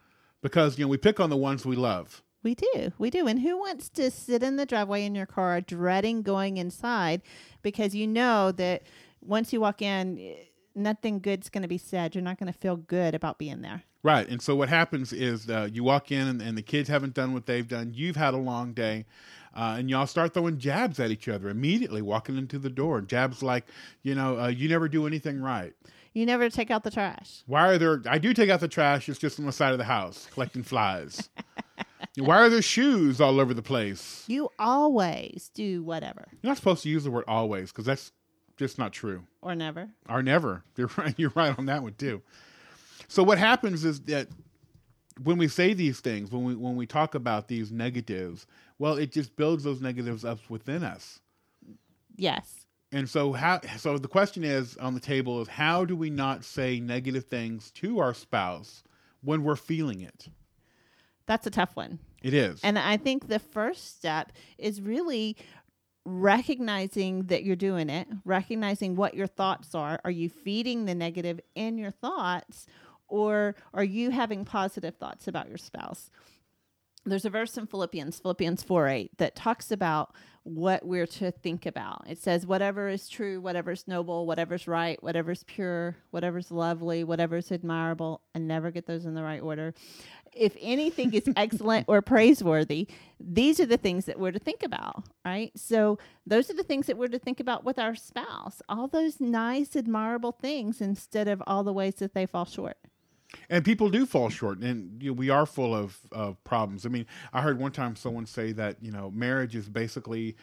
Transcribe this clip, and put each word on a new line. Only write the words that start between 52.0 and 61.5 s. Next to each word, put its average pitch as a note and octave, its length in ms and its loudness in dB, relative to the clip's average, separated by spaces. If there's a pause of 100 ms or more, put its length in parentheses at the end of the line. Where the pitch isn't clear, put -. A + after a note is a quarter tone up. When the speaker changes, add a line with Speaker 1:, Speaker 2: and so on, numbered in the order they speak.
Speaker 2:
Yes. - 500 -4 (240)
Speaker 1:
And C3+ 180 -2
so C#3+ 240 0
how, E3 280 2 (160)
so D3 220 -2
the C3+ 100 -8
question G3 340 2
is C3+ 360 -2
on B2+ 160 -4
the B2 60 -6
table B2 420 0
is A2 60 -6
how E3 360 2
do F3+ 100 -2
we D#3+ 160 -2
not C3+ 340 -2
say B2+ 360 -2
negative B2+ 460 -4
things A2+ 460 -6
to G#3+ 280 -4
our B2 140 2
spouse F2+ 680 -4 (400)
when D3 220 0
we're D3 120 4
feeling D3+ 440 -4
it? - 280 -18 (1000)
Speaker 2:
That's A3+ 200 0
a G#3 40 -6